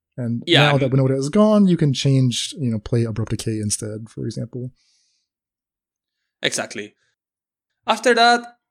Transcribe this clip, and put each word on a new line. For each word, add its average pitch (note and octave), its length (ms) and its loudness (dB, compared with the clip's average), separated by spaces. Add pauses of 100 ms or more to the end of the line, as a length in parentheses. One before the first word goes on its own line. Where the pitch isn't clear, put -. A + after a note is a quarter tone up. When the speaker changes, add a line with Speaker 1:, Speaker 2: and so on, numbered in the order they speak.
(180)
Speaker 1:
And A#2+ 280 -6
Speaker 2:
Yeah, D#3 180 4
Speaker 1:
now D3 120 4
Speaker 2:
I - 40 4
Speaker 1:
that C3 120 0
Speaker 2:
mean C3+ 100 2
Speaker 1:
Winota C3 160 2
is C#3 120 -4
gone, G#3 380 4
you F3 100 4
can D3 160 2
change, C3 680 0
you B2+ 100 -2
know, A2 100 -2
play A#2 260 -2
Abrupt A2 260 -6
Decay A2 280 -6
instead, G#2+ 500 -8
for C3 160 -12
example. B2 460 -10 (1700)
Speaker 2:
Exactly. A2 520 -6 (960)
After A3+ 280 0
that, A#3+ 300 2 (260)